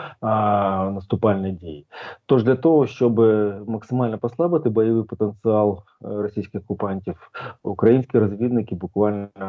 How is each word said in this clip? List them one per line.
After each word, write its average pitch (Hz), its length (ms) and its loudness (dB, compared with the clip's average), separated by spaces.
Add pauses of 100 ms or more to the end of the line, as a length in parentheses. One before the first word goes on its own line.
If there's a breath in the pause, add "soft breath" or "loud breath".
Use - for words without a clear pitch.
(220 loud breath)
а, 101 720 0
наступальні 98 580 -2
дії. 82 340 -12 (400 loud breath)
Тож 127 180 4
для 127 120 4
того, 147 320 4
щоб 117 320 0 (480)
максимально 113 500 -4
послабити 156 520 -2
бойовий 113 340 2
потенціал, 107 760 0
е, - 280 -20
російських 104 540 -6
окупантів, 98 680 -8 (320 loud breath)
українські 120 560 2
розвідники 107 560 -2
буквально 101 520 -2 (220)